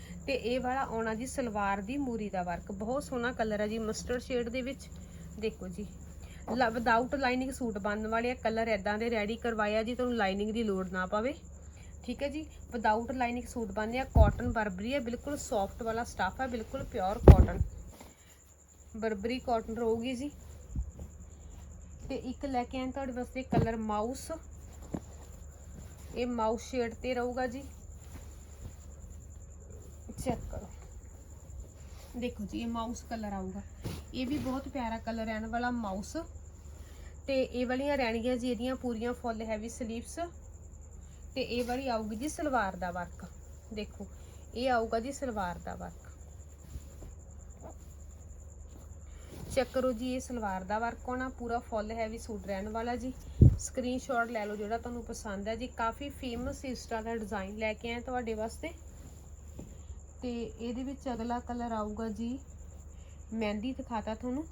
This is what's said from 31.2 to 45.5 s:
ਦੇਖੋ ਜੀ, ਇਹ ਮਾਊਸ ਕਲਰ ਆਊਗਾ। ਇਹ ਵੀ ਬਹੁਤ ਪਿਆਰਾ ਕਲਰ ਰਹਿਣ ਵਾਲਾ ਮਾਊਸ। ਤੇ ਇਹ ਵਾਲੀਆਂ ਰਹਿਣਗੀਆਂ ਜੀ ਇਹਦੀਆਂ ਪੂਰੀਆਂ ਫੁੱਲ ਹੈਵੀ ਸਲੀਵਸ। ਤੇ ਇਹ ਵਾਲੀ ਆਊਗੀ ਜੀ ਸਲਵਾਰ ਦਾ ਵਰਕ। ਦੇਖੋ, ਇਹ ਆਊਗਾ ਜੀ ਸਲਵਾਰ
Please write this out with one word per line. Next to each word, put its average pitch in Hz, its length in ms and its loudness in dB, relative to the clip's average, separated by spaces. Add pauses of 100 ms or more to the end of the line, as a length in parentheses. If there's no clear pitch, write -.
ਦੇਖੋ 240 280 -2
ਜੀ, 208 160 -4
ਇਹ 233 60 -2
ਮਾਊਸ 233 360 -2
ਕਲਰ 220 300 -4
ਆਊਗਾ। 190 300 -4 (520)
ਇਹ 254 120 -2
ਵੀ 277 120 0
ਬਹੁਤ 262 300 -2
ਪਿਆਰਾ 226 300 -2
ਕਲਰ 226 280 -2
ਰਹਿਣ 220 200 -2
ਵਾਲਾ 240 240 2
ਮਾਊਸ। 214 460 -2 (1120)
ਤੇ 269 160 4
ਇਹ 247 240 0
ਵਾਲੀਆਂ 269 300 2
ਰਹਿਣਗੀਆਂ 240 400 2
ਜੀ 247 140 0
ਇਹਦੀਆਂ 247 260 2
ਪੂਰੀਆਂ 240 360 -2
ਫੁੱਲ 226 300 -2
ਹੈਵੀ 220 260 -2
ਸਲੀਵਸ। 226 500 -6 (1160)
ਤੇ 269 80 0
ਇਹ 240 220 0
ਵਾਲੀ 254 240 0
ਆਊਗੀ 220 280 0
ਜੀ 262 120 -2
ਸਲਵਾਰ 247 480 2
ਦਾ 180 140 -2
ਵਰਕ। 175 340 -4 (500)
ਦੇਖੋ, 208 320 -6 (480)
ਇਹ 254 160 4
ਆਊਗਾ 226 300 4
ਜੀ 254 120 -4
ਸਲਵਾਰ 208 460 -2